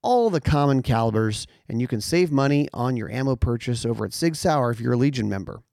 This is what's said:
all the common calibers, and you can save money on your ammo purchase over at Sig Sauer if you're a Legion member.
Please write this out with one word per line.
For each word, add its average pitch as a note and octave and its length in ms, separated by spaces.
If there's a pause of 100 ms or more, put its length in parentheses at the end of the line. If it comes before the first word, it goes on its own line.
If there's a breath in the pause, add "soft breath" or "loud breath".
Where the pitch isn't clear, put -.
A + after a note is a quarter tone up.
all A#3+ 280
the E3+ 120
common C#3+ 400
calibers, A2 680 (200 soft breath)
and A#2 140
you B2 60
can A#2 120
save E3+ 320
money C#3+ 420
on B2+ 220
your G#2+ 140
ammo C3 260
purchase A#2+ 500
over A2 200
at G2 80
Sig E3 240
Sauer C#3+ 340
if A2 80
you're B2 140
a A#2+ 40
Legion B2+ 300
member. G2 340 (120)